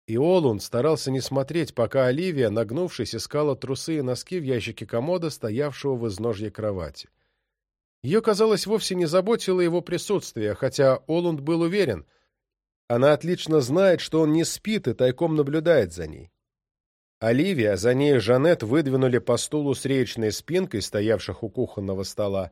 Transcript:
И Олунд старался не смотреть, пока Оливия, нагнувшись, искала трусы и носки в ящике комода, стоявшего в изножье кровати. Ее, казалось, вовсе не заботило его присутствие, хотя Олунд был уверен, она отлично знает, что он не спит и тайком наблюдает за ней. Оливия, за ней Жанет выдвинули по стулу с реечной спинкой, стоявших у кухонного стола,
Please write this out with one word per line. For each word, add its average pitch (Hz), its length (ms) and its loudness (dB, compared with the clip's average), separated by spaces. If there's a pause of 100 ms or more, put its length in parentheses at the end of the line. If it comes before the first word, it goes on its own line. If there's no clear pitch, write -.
И 110 80 -2
Олунд 143 480 2
старался 139 480 0
не 135 80 0
смотреть, 139 560 -4
пока 127 300 2
Оливия, 139 440 0
нагнувшись, 117 640 -4
искала 143 440 -2
трусы 135 400 -6
и 147 40 -2
носки 127 380 -4
в 165 40 -8
ящике 113 420 -4
комода, 160 440 -2
стоявшего 131 680 -4
в 117 120 -4
изножье 107 420 -4
кровати. 95 600 -6 (920)
Ее, 175 180 2
казалось, 220 440 2
вовсе 196 300 -2
не 175 120 0
заботило 185 520 0
его 175 220 2
присутствие, 147 760 -4
хотя 131 520 2
Олунд 165 340 0
был 165 200 0
уверен, 165 440 0 (840)
она 123 240 4
отлично 160 480 2
знает, 165 400 4
что - 220 0
он 156 100 4
не 160 140 4
спит - 420 -4
и 117 60 0
тайком 131 420 0
наблюдает 151 560 2
за 80 160 -10
ней. 76 240 -16 (920)
Оливия, 120 540 2
за 110 180 2
ней 139 240 4
Жанет 127 460 2
выдвинули 131 560 2
по 120 180 0
стулу 143 380 -2
с - 100 -10
реечной 120 460 0
спинкой, 175 500 -4
стоявших 104 640 -2
у 110 60 -6
кухонного 98 520 -6
стола, 98 500 -4